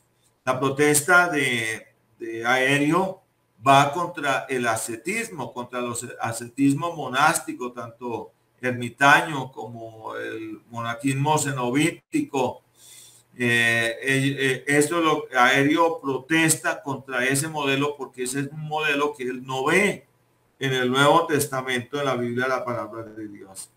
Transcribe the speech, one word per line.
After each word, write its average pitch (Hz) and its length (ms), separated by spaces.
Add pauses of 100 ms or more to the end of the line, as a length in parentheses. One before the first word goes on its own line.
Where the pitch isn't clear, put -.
(440)
La - 140
protesta 147 720
de, 120 580 (320)
de 113 280
Aerio 143 760 (440)
va 139 280
contra 151 560
el 127 180
ascetismo, 123 880
contra 123 300
los 120 220 (160)
ascetismo 139 760
monástico, 143 760
tanto 117 600 (280)
ermitaño 135 920
como 113 640
el 110 440 (100)
monaquismo 135 680
cenobítico, 139 1200 (760)
eh, 117 640
eh, 135 360
eh, 131 280
esto 147 340
lo, 151 320
Aerio 139 680
protesta 156 800
contra 131 420
ese 139 220
modelo 143 500
porque 127 280
ese 131 160
es 139 80
un 151 180
modelo 151 480
que 127 80
él 127 240
no 135 180
ve 180 440 (500)
en 135 140
el 127 180
Nuevo 147 360
Testamento 131 720
de 143 60
la 131 120
Biblia, 120 320
la 127 160
palabra 113 400
de 107 240
Dios. 98 480